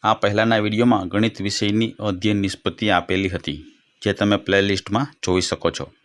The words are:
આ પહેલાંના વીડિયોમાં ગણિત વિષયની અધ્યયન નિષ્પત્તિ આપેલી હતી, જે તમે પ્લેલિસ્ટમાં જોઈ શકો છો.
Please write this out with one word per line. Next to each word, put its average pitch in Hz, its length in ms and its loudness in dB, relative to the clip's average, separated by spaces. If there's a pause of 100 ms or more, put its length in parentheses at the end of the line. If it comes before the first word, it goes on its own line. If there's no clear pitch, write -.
આ 107 120 4
પહેલાંના 107 440 2
વીડિયોમાં 107 500 2
ગણિત 104 340 -2
વિષયની 104 580 -2
અધ્યયન 104 360 0
નિષ્પત્તિ 98 540 -2
આપેલી 92 380 2
હતી, 80 360 -6 (380)
જે 104 100 2
તમે 101 240 2
પ્લેલિસ્ટમાં 98 720 0 (180)
જોઈ 92 160 2
શકો 85 300 -2
છો. - 220 -10 (120)